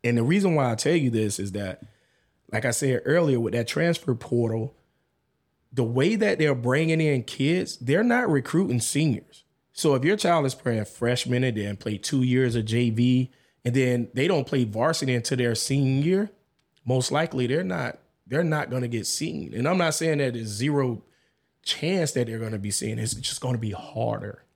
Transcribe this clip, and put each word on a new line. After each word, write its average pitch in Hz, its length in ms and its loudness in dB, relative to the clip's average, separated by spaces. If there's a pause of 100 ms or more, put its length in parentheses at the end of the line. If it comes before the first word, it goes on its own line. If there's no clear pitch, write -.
And 120 140 2
the 117 60 2
reason 180 320 4
why 131 180 2
I 110 40 -2
tell 160 200 2
you 135 140 2
this 110 280 0
is 98 140 -6
that, 98 300 -8 (680)
like 110 140 -2
I 120 60 0
said 131 340 0
earlier, 147 340 2
with 110 140 -2
that 117 120 0
transfer 165 480 0
portal, 113 640 -2 (960)
the 123 100 -2
way 131 320 2
that 202 240 2
they're 151 160 2
bringing 147 460 2
in 143 220 2
kids, 165 560 -2
they're 147 260 2
not 240 260 2
recruiting 139 500 2
seniors. - 640 -2 (280)
So 147 220 2
if 127 100 0
your 202 140 2
child 165 260 2
is 131 100 0
playing 110 300 -2
freshman 123 580 0
and 120 140 0
then 101 220 -4
play 107 180 -4
two 131 260 -2
years 127 320 2
of 110 120 0
J 117 240 2
V, 123 400 2 (340)
and 123 100 0
then 123 380 2
they 139 160 0
don't 151 180 0
play 131 180 0
varsity 127 500 0
until 123 240 -2
their 120 160 0
senior 135 500 0
year, 196 260 0 (540)
most 127 260 0
likely 139 360 0
they're 156 180 0
not, 180 340 -4 (280)
they're 151 180 0
not 151 240 0
gonna 123 200 -2
get 113 180 -4
seen. - 480 -6
And 117 120 -2
I'm 180 120 2
not 165 160 2
saying 160 240 0
that 127 160 0
there's 113 140 -6
zero 127 540 0 (600)
chance 175 500 -2
that 120 140 0
they're 113 120 -8
gonna 110 200 -6
be 104 120 -4
seen. 110 280 -4
It's 110 160 -4
just - 260 -8
gonna 127 180 -2
be 110 120 -2
harder. 110 720 -6 (120)